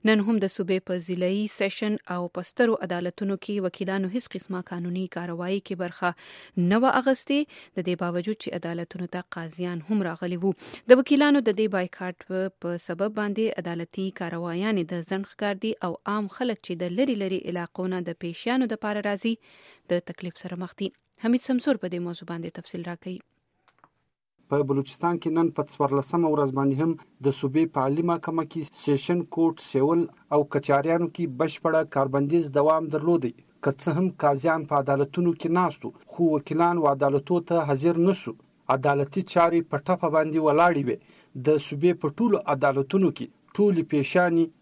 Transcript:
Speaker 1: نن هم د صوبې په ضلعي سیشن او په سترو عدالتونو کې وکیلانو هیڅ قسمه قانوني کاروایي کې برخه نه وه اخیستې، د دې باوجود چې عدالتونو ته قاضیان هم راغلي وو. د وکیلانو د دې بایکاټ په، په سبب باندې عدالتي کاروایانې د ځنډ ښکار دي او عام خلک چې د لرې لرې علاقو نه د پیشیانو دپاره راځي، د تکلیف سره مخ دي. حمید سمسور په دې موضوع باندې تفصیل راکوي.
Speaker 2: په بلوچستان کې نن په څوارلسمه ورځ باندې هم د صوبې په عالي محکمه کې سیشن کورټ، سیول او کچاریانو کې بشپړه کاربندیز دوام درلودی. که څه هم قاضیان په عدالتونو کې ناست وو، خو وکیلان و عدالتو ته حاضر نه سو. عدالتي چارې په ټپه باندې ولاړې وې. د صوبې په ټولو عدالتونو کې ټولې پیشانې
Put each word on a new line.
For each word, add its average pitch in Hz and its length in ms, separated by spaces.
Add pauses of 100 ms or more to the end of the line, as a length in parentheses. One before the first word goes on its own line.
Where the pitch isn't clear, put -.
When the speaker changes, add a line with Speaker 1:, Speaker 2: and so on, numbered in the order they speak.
Speaker 1:
نن 220 200
هم 226 140
د 190 160
صوبې 185 320
په 185 180
ضلعي 185 460
سیشن 208 440 (200)
او 180 200
په 180 140
سترو 226 260 (100)
عدالتونو 180 580
کې 202 220
وکیلانو 185 500
هیڅ 247 180
قسمه - 280 (100)
قانوني 175 340 (100)
کاروایي 175 520
کې 196 160
برخه 175 260 (480)
نه 180 240
وه 262 180
اخیستې، 269 400 (380)
د - 100
دې 180 160
باوجود 175 400
چې - 60 (100)
عدالتونو 170 560
ته 180 80 (140)
قاضیان 170 500
هم 202 220
راغلي 175 340
وو. 196 80 (380)
د 254 120
وکیلانو 285 460
د - 20 (100)
دې 220 80 (100)
بایکاټ 180 380 (120)
په، 185 340
په 175 260
سبب 196 320
باندې 208 440
عدالتي 170 440 (140)
کاروایانې 175 680
د - 20 (160)
ځنډ 196 220
ښکار 202 240 (100)
دي 220 80 (160)
او - 20 (140)
عام 208 220 (100)
خلک 240 280
چې 185 100
د 170 80 (140)
لرې 262 260
لرې 190 160 (100)
علاقو 180 380
نه 185 240
د 165 140
پیشیانو 233 500
دپاره 208 340
راځي، 220 260 (540)
د 175 240
تکلیف - 320
سره 180 180
مخ - 160
دي. 190 140 (300)
حمید 240 280
سمسور 254 240
په 190 120
دې 175 200
موضوع 170 240
باندې 165 180 (120)
تفصیل 175 320
راکوي. 180 260 (1300)
Speaker 2:
په 143 180
بلوچستان 143 500
کې 165 160
نن 165 220
په 147 60 (100)
څوارلسمه 143 580
ورځ 147 240
باندې 139 260
هم 165 100 (340)
د 135 100
صوبې 147 380
په 139 100
عالي 143 240
محکمه 165 360
کې 156 180 (180)
سیشن 147 400 (160)
کورټ، 165 320
سیول 151 340 (320)
او 151 60 (160)
کچاریانو 147 600
کې 160 220
بشپړه 160 440 (140)
کاربندیز 143 640
دوام 156 380
درلودی. 151 360 (320)
که 143 80
څه - 260
هم 185 120 (140)
قاضیان 151 480
په 143 100
عدالتونو 143 520
کې 165 160 (100)
ناست 170 260
وو، - 60 (200)
خو 170 220
وکیلان 165 440
و 151 140
عدالتو 143 480 (120)
ته 170 180
حاضر 165 380
نه 185 160
سو. 113 100 (420)
عدالتي 139 460
چارې 170 380 (120)
په 147 140
ټپه 180 300
باندې 156 220 (100)
ولاړې 160 400
وې. 120 100 (500)
د - 20 (180)
صوبې 156 240 (100)
په 160 60 (100)
ټولو 220 260 (120)
عدالتونو 139 640
کې - 80 (300)
ټولې 196 260 (100)
پیشانې 165 540 (160)